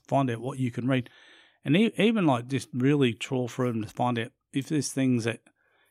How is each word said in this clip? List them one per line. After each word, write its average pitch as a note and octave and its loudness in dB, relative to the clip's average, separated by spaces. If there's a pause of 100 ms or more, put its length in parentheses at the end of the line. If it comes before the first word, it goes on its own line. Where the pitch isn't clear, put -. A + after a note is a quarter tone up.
find C3+ 0
out A#2 -4
what C3 -6
you B2+ 0
can A#2 -4
read. B2+ 0 (540)
And C3+ 2
e-, G#3+ 4
even, G#3 4
like, B2 2
just C3 -4
really C3+ 4
trawl B2 -4
through B2 -2
them A2+ -2
to G#2 -10
find B2 -2
out A2 -6 (220)
if C3 -4
there's D3+ -2
things B2+ 2
that A2 -2 (520)